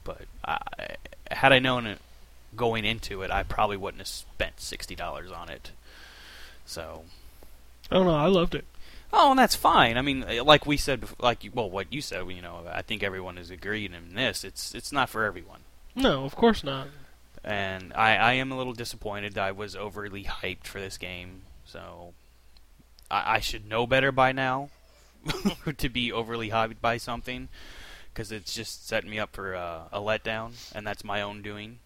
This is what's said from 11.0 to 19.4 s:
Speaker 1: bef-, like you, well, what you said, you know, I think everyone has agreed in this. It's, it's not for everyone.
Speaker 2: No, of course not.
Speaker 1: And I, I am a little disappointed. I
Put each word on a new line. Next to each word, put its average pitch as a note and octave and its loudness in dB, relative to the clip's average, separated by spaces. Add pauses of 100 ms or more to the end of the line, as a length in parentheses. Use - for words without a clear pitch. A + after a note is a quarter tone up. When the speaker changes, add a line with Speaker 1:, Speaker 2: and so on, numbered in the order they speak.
Speaker 1:
bef-, G#2+ -10
like A#2+ 4
you, G#2 -10
well, A2+ 0
what F#2+ -2
you C#3 -4
said, F#2 -4
you F#2 -8
know, F2 -12
I F2 -4
think G#2 -4
everyone F#2 -2
has F2 -12
agreed F#2 -4
in E2+ -14
this. A2+ -2
It's, - -10
it's - -10
not C3+ 2
for A2 0
everyone. F#2 -6 (340)
Speaker 2:
No, E3+ 2
of C#3 -8
course A3+ 6
not. C3+ -6 (540)
Speaker 1:
And F#2+ -4
I, A2 6
I A2+ 6
am C3 -2
a C3 -4
little B2+ -4
disappointed. G#2 -6
I G2 0